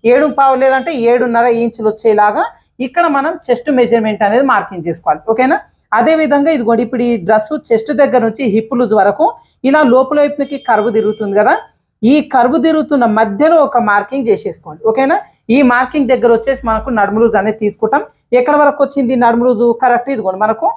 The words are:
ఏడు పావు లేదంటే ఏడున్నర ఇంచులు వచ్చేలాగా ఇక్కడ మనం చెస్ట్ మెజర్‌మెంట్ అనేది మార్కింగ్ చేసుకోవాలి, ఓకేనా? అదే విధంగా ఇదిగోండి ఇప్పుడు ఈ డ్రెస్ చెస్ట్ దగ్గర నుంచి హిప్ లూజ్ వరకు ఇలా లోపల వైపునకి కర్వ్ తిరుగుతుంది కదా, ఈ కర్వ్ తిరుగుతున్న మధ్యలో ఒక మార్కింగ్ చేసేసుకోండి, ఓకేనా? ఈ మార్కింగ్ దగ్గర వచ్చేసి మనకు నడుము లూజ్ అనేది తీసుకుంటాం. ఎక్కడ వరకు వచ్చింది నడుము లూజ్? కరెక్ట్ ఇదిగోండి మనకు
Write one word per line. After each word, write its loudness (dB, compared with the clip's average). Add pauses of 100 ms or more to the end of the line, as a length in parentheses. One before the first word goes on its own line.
(140)
ఏడు 2 (100)
పావు 4
లేదంటే 0 (180)
ఏడున్నర 0 (140)
ఇంచులు -4
వచ్చేలాగా 0 (420)
ఇక్కడ -2 (120)
మనం -2 (160)
చెస్ట్ -2 (120)
మెజర్‌మెంట్ 0
అనేది 2
మార్కింగ్ -4
చేసుకోవాలి, -4 (100)
ఓకేనా? 0 (400)
అదే 2
విధంగా 0
ఇదిగోండి 0
ఇప్పుడు -4
ఈ 0 (140)
డ్రెస్ 0 (160)
చెస్ట్ -2 (100)
దగ్గర 2
నుంచి -6 (120)
హిప్ -2
లూజ్ 2
వరకు 2 (420)
ఇలా 4 (120)
లోపల 2
వైపునకి -6 (120)
కర్వ్ 0
తిరుగుతుంది -2
కదా, 2 (460)
ఈ 4 (160)
కర్వ్ 2
తిరుగుతున్న 0 (120)
మధ్యలో 2 (100)
ఒక -2 (120)
మార్కింగ్ -2
చేసేసుకోండి, -6
ఓకేనా? 0 (400)
ఈ 4 (120)
మార్కింగ్ 0
దగ్గర 2
వచ్చేసి -4
మనకు -4
నడుము 0
లూజ్ 2
అనేది -4
తీసుకుంటాం. -2 (380)
ఎక్కడ 0
వరకు 0
వచ్చింది -2 (100)
నడుము 2
లూజ్? 0 (200)
కరెక్ట్ 0
ఇదిగోండి -4
మనకు -2